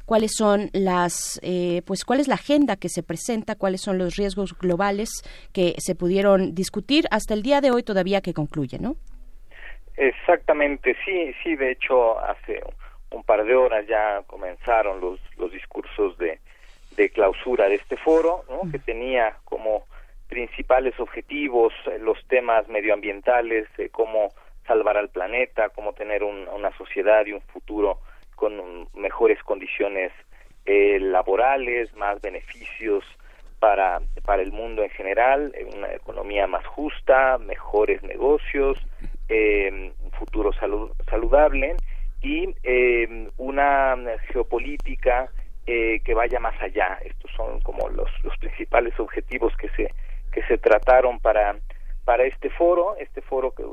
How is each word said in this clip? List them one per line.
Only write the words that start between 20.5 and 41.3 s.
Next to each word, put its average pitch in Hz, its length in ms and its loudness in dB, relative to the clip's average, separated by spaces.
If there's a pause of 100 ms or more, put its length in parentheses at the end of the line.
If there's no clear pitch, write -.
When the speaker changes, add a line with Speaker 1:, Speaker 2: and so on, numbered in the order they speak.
Speaker 2:
objetivos, 123 720 0 (140)
eh, 104 120 -6
los 110 200 0 (100)
temas 120 400 2
medioambientales, 107 1000 0 (120)
eh, 104 120 -4
cómo 110 380 0 (380)
salvar 107 320 4
al 104 100 -2
planeta, 107 640 -2
cómo 104 240 -8
tener 104 280 -4
un, 101 260 -6
una 98 280 -4
sociedad 104 480 2
y 104 80 -8
un 101 80 -10
futuro 104 600 -4 (340)
con 107 260 -4
un, 87 320 -14
mejores 104 500 2
condiciones, 98 720 -4 (540)
eh, 101 340 6
laborales, 113 960 2
más 104 240 -2
beneficios 101 840 -6 (540)
para, 95 440 4 (240)
para 101 160 2
el 98 100 -4
mundo 110 300 -6
en 98 80 -2
general, 127 640 2
eh, - 200 -10
una 101 200 -8
economía 101 520 -4
más 92 200 -4
justa, 131 720 2
mejores 104 640 0
negocios, 135 720 0 (540)
eh, 101 640 2 (100)
un - 60 -8
futuro 107 420 -2
salu-, 107 400 -2 (160)
saludable 135 680 4 (460)